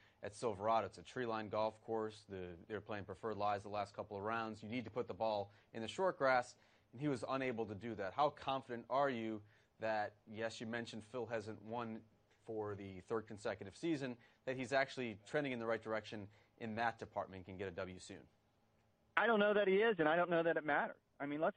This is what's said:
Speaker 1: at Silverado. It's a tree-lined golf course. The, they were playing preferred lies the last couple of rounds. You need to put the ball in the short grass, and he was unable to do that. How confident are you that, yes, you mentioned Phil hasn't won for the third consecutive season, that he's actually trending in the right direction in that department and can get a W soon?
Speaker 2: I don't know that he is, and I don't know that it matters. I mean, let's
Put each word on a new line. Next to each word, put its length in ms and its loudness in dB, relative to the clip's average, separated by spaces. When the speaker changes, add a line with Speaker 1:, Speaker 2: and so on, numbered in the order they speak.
Speaker 1:
at 120 -8
Silverado. 520 2
It's 120 -10
a 40 -14
tree-lined 480 -4
golf 320 0
course. 480 -4
The, 260 -6
they 80 -6
were 60 -4
playing 240 -6
preferred 320 -4
lies 260 2
the 60 -12
last 260 -4
couple 220 -6
of 60 -4
rounds. 400 -2
You 60 -8
need 160 -2
to 60 -8
put 160 -2
the 80 -8
ball 380 0
in 80 -6
the 60 -4
short 280 0
grass, 380 4
and 100 -14
he 60 2
was 200 0
unable 380 0
to 80 -6
do 220 -6
that. 180 -2
How 160 6
confident 580 -4
are 220 4
you 320 -2
that, 320 0
yes, 280 -4
you 80 -4
mentioned 420 -4
Phil 160 -4
hasn't 360 -4
won 360 -4
for 280 -2
the 340 -10
third 180 -2
consecutive 500 -6
season, 400 -2
that 100 -2
he's 160 -4
actually 460 0
trending 240 0
in 60 -2
the 80 -2
right 160 2
direction 440 -4
in 160 -4
that 240 0
department 400 -4
and 80 -12
can 100 -8
get 120 -2
a 80 -6
W 240 -4
soon? 160 -12
Speaker 2:
I 100 6
don't 140 6
know 140 6
that 140 6
he 80 8
is, 220 6
and 100 6
I 80 6
don't 140 2
know 120 6
that 140 4
it 80 0
matters. 320 2
I 60 -2
mean, 140 -2
let's 160 2